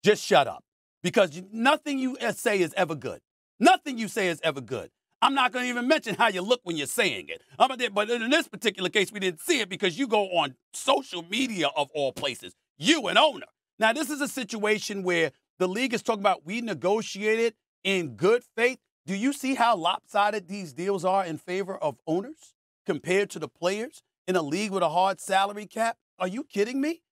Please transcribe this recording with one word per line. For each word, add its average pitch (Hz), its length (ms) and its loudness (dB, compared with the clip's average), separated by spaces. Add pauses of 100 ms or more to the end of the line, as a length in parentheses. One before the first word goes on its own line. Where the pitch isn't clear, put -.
Just 202 200 4
shut 151 220 4
up. 92 180 -10 (380)
Because 180 340 2
you, 185 160 -14
nothing 277 460 0
you, 262 200 -4
uh, 226 160 -2
say 214 260 0
is 170 160 2
ever 165 200 0
good. 120 260 -10 (380)
Nothing 285 380 4
you 220 100 -4
say 196 200 0
is 170 160 -2
ever 143 180 -2
good. 107 300 -8 (300)
I'm 269 120 2
not 254 180 2
gonna 247 140 -4
even 240 220 -2
mention 277 280 0
how 226 140 4
you 185 120 -2
look 240 220 0
when 165 140 -4
you're 143 100 -4
saying 123 400 0
it. 80 140 -12 (160)
I'm 226 100 6
gonna, 254 240 -4
but 208 180 -2
in 233 200 -2
this 302 180 2
particular 190 420 -4
case, 196 220 0
we 208 80 -10
didn't 185 220 -2
see 311 180 2
it 208 80 -2
because 185 320 -2
you 269 80 0
go 208 240 2
on 151 240 0 (180)
social 262 500 -2
media 196 520 -2
of 143 180 0
all 139 200 0
places. 120 420 -8 (220)
You, 226 300 2
an 175 100 4
owner. 254 300 2 (300)
Now, 220 140 4
this 262 180 -2
is 285 120 -4
a 285 60 0
situation 208 760 -2
where 170 280 2 (260)
the 185 100 2
league 226 260 -2
is 226 80 -2
talking 220 200 -2
about 190 240 2
we 214 160 -6
negotiated 214 920 -2 (300)
in 180 320 -2
good 208 280 2 (120)
faith. 247 220 0 (280)
Do 185 80 -4
you 226 200 0
see 269 220 -2
how 233 200 4
lopsided 202 720 -2
these 180 260 -12
deals 180 300 -2
are 185 220 2
in 160 120 -6
favor 185 400 -6
of 151 280 -4
owners 202 480 -4 (320)
compared 185 460 0
to 180 80 -12
the 151 80 -6
players 202 560 -4 (240)
in 185 80 0
a 175 60 4
league 180 300 -2
with 190 120 0
a 165 60 2
hard 185 320 0
salary 202 440 0
cap? 226 320 -4 (200)
Are 185 100 -2
you 202 160 -6
kidding 233 380 -2
me? 320 300 -2